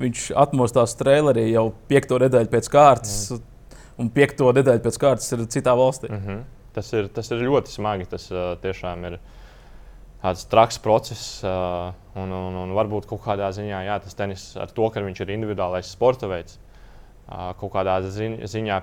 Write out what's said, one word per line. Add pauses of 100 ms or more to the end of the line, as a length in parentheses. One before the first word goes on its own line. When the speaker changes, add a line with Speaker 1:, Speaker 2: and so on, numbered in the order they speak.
Speaker 1:
viņš (180)
atmostās
trailerī
jau (160)
piekto
nedēļu
pēc
kārtas,
Speaker 2:
Mhm. (560)
Speaker 1:
un
piekto
nedēļu
pēc
kārtas
ir
citā
valstī.
Speaker 2:
Mhm. (300)
Tas
ir,
tas
ir (100)
ļoti
smagi,
tas,
uh,
tiešām
ir (1040)
tāds
traks
process,
uh, (220)
un,
un,
un
varbūt
kaut
kādā
ziņā,
jā,
tas
tenis
ar
to,
ka
viņš
ir
individuālais
sporta
veids, (680)
uh,
kaut
kādā (100)
ziņ-,
ziņā